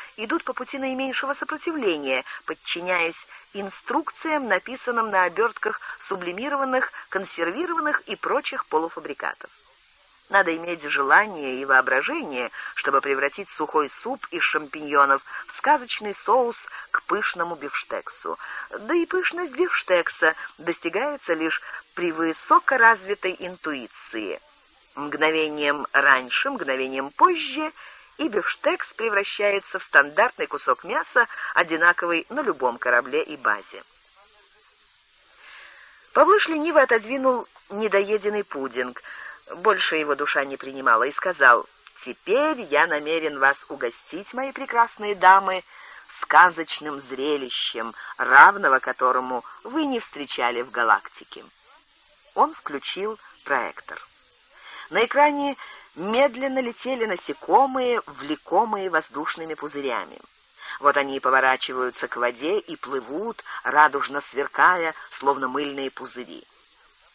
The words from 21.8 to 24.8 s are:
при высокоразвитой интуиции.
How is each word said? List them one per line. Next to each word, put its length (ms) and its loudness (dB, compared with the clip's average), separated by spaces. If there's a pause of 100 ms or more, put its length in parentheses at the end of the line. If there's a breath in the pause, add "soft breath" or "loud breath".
при 160 -4
высокоразвитой 1300 2
интуиции. 1000 -8 (540)